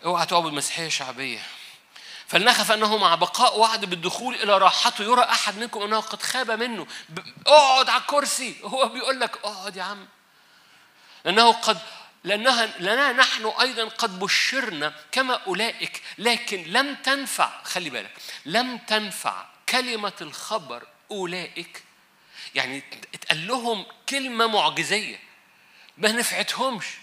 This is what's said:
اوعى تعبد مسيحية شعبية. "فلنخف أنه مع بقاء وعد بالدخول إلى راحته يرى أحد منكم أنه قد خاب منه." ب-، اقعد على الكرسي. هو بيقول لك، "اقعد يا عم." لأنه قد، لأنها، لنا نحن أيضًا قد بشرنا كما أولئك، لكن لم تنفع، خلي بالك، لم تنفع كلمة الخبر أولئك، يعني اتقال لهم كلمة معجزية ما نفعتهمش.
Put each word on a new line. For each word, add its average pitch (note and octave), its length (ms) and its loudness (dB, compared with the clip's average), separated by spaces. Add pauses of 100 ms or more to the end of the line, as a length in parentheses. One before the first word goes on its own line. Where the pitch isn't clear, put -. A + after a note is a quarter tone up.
اوعى E3+ 200 0
تعبد E3 280 2
مسيحية D#3 360 -4
شعبية. B2+ 520 -6 (840)
"فلنخف G#3+ 440 4
أنه G#3+ 260 2
مع F3+ 180 6
بقاء F#3+ 440 2
وعد A3 260 2
بالدخول F3+ 500 -4
إلى G3+ 220 4
راحته G3 460 4
يرى B3 200 4
أحد G#3 340 0
منكم A3 240 -6
أنه G#3+ 180 0
قد G#3 220 -10
خاب B3 300 -4
منه." A3 360 -4 (220)
ب-، - 380 -10
اقعد C4+ 420 8
على B3 120 2
الكرسي. C4 600 -2
هو A3+ 240 0
بيقول B3 320 -4
لك، A3+ 240 -4
"اقعد G3+ 320 -8
يا F#3+ 80 -8
عم." G3 240 -10 (1160)
لأنه A3 260 6
قد، G#3+ 280 2 (440)
لأنها، A3+ 420 2 (140)
لنا A#3+ 320 2
نحن A#3+ 340 2
أيضًا A3+ 400 0
قد G#3 340 -4
بشرنا F#3+ 760 -2 (180)
كما B3+ 220 0 (140)
أولئك، F#3 540 -4 (160)
لكن G#3 460 -2
لم B3+ 320 0
تنفع، B3+ 680 -2
خلي F3 260 -6
بالك، A2+ 240 -8 (320)
لم A#3 320 -2
تنفع F#3+ 680 -4 (240)
كلمة A#3 520 -2
الخبر C#3+ 680 -8 (240)
أولئك، F3+ 720 -8 (720)
يعني C3 280 -4 (300)
اتقال D#3+ 340 -4
لهم A#3 380 -2 (240)
كلمة B3+ 380 0
معجزية D#3+ 720 0 (760)
ما G#3+ 140 4
نفعتهمش. A3+ 760 -2 (160)